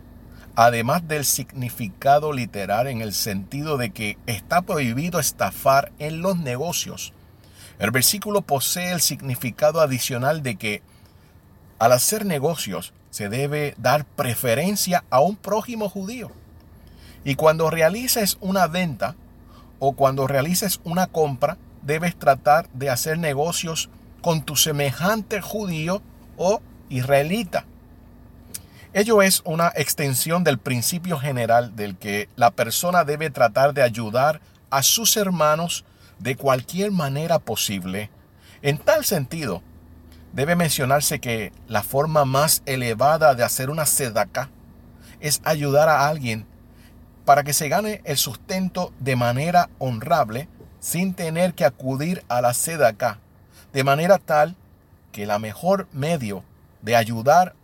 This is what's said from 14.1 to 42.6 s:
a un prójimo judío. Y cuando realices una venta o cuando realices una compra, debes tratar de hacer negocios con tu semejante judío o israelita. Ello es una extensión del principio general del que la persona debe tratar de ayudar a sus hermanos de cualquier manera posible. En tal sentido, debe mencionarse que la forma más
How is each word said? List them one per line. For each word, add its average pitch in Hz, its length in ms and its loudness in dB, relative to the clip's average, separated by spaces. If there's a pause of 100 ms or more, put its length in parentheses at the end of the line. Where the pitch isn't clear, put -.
a 127 100 4
un 190 160 2
prójimo 214 540 -4
judío. 202 420 -12 (880)
Y 139 120 -2
cuando 156 340 4
realices 190 720 0
una 190 260 2
venta 156 480 -2 (640)
o 135 140 2
cuando 135 340 2
realices 156 580 0
una 175 220 0
compra, 151 520 -2 (240)
debes 160 360 -2
tratar 147 540 4
de 131 160 -6
hacer 156 300 -2
negocios 165 720 -4 (320)
con 160 180 0
tu 139 160 -6
semejante 170 840 0
judío 185 580 -4 (380)
o 185 240 0 (260)
israelita. 143 800 0 (1300)
Ello 208 260 4
es 190 240 4
una 170 320 0
extensión 156 680 -2
del 139 120 4
principio 151 640 -4
general 120 580 0
del 101 220 -8
que 104 380 -6
la 120 160 4
persona 170 520 0
debe 151 240 -4
tratar 135 460 2
de 139 80 2
ayudar 120 580 0 (300)
a 135 120 0
sus 220 360 2
hermanos 165 640 0 (340)
de 123 160 -4
cualquier 139 580 -2
manera 156 460 0
posible. 101 720 -6 (540)
En 143 160 0
tal 302 260 2
sentido, 147 580 -4 (720)
debe 160 240 0
mencionarse 143 640 0
que 110 320 -6 (160)
la 107 140 -2
forma 151 420 2
más 139 400 2